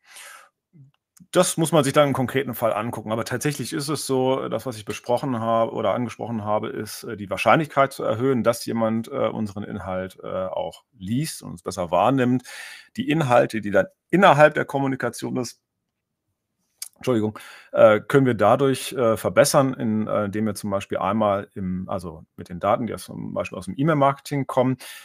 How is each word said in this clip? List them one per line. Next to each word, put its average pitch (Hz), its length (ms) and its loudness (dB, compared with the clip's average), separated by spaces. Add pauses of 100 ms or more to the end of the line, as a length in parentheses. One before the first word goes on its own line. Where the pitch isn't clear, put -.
(1300)
Das 180 240 2
muss 160 160 0
man 156 120 4
sich 135 80 0
dann 147 160 4
im 131 60 -2
konkreten 131 400 -2
Fall 113 180 -2
angucken. 110 400 -6
Aber 113 120 -2
tatsächlich 127 480 -4
ist 147 160 -6
es 151 180 -6
so, 131 420 0
das, 117 160 -6
was 123 120 -8
ich 107 80 -14
besprochen 120 560 -4
habe 113 320 2
oder 110 200 0
angesprochen 113 520 -6
habe, 107 240 0
ist, - 360 -10
äh, 117 120 -8
die 101 120 -10
Wahrscheinlichkeit 135 640 2
zu - 120 -8
erhöhen, 131 380 0
dass 117 220 0
jemand, 113 440 -2
äh, 127 200 -2
unseren 107 360 -6
Inhalt, 95 580 -8
äh, - 40 -12
auch 92 580 -6 (120)
liest 120 460 -4
und 101 80 -12
uns 87 120 -14
besser 90 280 -6
wahrnimmt. 123 520 2 (540)
Die 135 140 -4
Inhalte, 131 500 2
die 101 100 -6
dann 95 160 4 (220)
innerhalb 151 460 6
der 139 100 -2
Kommunikation 131 720 -4
ist, 123 240 -6 (1300)
Entschuldigung, 107 440 -2 (340)
äh, 107 280 8
können 139 240 4
wir 123 100 2
dadurch, 127 580 2
äh, 113 260 2
verbessern, 131 560 4
in, 107 320 -2
äh, 104 200 -2
indem 107 200 -2
wir 104 80 -2
zum 104 160 -8
Beispiel 98 280 -4
einmal 101 560 0
im, 92 340 -6
also 87 360 -8 (120)
mit - 120 -14
den 87 120 -10
Daten, 113 260 2
die 98 80 -6
aus, 95 100 -12
zum - 300 -10
Beispiel 95 240 -6
aus 92 80 -12
dem 98 100 -8
E-Mail-Marketing 139 720 0
kommen, 127 320 0 (260)